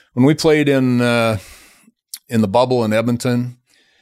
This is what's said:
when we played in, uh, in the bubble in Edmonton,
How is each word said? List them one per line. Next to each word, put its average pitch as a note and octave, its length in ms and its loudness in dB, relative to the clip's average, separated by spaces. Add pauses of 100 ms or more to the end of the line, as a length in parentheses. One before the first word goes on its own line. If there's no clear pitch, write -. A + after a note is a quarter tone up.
(140)
when B2 120 2
we D3+ 80 4
played D3+ 360 2
in, B2+ 320 0
uh, A#2 380 0 (920)
in A2+ 120 -2
the G#2 60 0
bubble A#2+ 380 0
in G#2+ 80 -2
Edmonton, A#2+ 640 -4 (440)